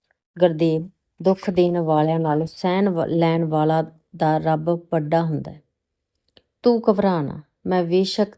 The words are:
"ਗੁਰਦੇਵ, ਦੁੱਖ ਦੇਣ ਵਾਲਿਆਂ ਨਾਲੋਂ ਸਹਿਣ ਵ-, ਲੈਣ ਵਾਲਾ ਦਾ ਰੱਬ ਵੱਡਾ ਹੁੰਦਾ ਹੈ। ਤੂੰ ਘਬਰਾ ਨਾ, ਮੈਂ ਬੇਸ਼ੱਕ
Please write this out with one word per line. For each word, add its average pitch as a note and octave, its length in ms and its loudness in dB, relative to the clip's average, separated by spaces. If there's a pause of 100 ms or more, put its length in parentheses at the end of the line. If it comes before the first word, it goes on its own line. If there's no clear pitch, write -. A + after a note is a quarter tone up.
(380)
"ਗੁਰਦੇਵ, E3 500 0 (340)
ਦੁੱਖ F#3+ 280 0
ਦੇਣ F3 280 2
ਵਾਲਿਆਂ D#3 420 2
ਨਾਲੋਂ D#3 260 0
ਸਹਿਣ F#3+ 420 -2
ਵ-, E3 180 -2
ਲੈਣ E3 380 0
ਵਾਲਾ D#3 400 0 (320)
ਦਾ D#3 220 0
ਰੱਬ D#3 320 0 (220)
ਵੱਡਾ E3 300 0
ਹੁੰਦਾ D3+ 300 -4
ਹੈ। - 100 -20 (1000)
ਤੂੰ A#3 280 2
ਘਬਰਾ F#3+ 320 2
ਨਾ, D3 200 -8 (240)
ਮੈਂ F3+ 180 0
ਬੇਸ਼ੱਕ F#3+ 540 0